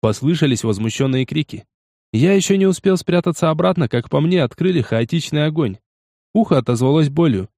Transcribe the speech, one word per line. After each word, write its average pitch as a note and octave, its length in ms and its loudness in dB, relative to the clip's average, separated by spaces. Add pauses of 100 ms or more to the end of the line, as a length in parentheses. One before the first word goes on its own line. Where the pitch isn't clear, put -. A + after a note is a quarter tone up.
Послышались C3+ 600 -2
возмущенные A#2 600 -2
крики. - 400 -8 (460)
Я D3+ 220 2
еще G3 240 2
не F#3+ 80 2
успел F#3+ 320 0
спрятаться E3+ 520 0
обратно, E3 380 0
как B2 220 -4
по C#3+ 100 0
мне E3+ 240 2
открыли E3 380 0
хаотичный D3 640 -2
огонь. D3+ 320 -2 (560)
Ухо G#3 240 4
отозвалось C3 520 2
болью. C#3 480 0